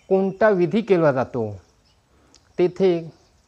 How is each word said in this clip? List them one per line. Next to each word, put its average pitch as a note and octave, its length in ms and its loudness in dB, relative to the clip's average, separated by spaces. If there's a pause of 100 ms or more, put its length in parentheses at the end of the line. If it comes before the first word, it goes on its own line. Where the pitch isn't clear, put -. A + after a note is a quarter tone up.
कोणता G3 400 2
विधी F3 320 0
केला E3 300 2
जातो? A2+ 500 -6 (1000)
तेथे F3 540 0 (340)